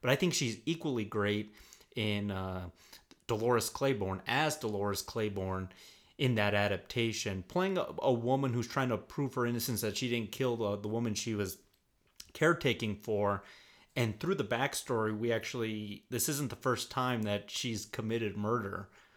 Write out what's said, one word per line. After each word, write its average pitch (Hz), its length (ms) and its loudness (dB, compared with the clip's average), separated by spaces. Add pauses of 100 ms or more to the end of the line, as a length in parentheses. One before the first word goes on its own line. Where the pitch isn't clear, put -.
but 123 100 2
I 143 60 4
think 175 180 2
she's 117 320 0
equally 147 380 -2
great 104 500 0 (400)
in, 104 380 0
uh, 92 380 -4 (580)
Dolores 113 420 2
Claiborne, 95 560 0
as 143 300 2
Dolores 101 460 -2
Claiborne 95 680 -2 (500)
in 127 160 2
that 104 200 4
adaptation, 101 920 0
playing 185 320 0
a, - 80 0 (140)
a 131 120 4
woman 127 400 2
who's 120 140 0
trying 131 220 0
to 113 80 2
prove - 380 -4
her 120 120 0
innocence, 117 360 -2
that 107 140 0
she 127 120 -2
didn't 117 240 -2
kill 123 240 0
the, 104 220 0
the 104 100 -6
woman 113 260 0
she 110 220 -2
was 98 220 -2 (720)
caretaking 120 640 2
for. 101 480 0 (500)
And 110 240 0
through 180 160 0
the 147 100 0
backstory, 113 720 0
we 117 160 0
actually, 110 800 -4
this 120 180 0
isn't 143 220 -2
the - 60 -8
first - 340 0
time 127 320 0
that 101 300 -2
she's 113 340 -4
committed 110 500 -2
murder, 104 520 0 (280)